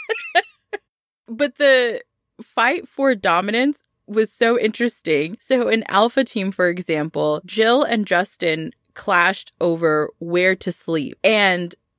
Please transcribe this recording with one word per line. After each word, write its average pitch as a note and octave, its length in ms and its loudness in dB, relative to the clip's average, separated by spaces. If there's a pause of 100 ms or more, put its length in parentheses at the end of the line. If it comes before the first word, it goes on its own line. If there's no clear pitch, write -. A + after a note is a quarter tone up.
(480)
<laughs> - 800 -20
But B3 280 -2
the B3+ 460 2 (400)
fight B3+ 460 -2
for C4+ 260 0
dominance G3+ 720 0 (220)
was A3 260 0
so A#3 260 2
interesting. F#3+ 800 -2
So A#3+ 300 0
an A3 200 0
alpha A#3 360 2
team, G3+ 260 -4
for F3+ 180 0
example, D#3 760 -2
Jill A3+ 380 2
and A3 220 -2
Justin E3+ 680 -2 (220)
clashed F#3 640 0
over E3 580 0
where F3+ 380 0
to F#3 160 -6
sleep. - 500 -6
And F#3 520 2 (240)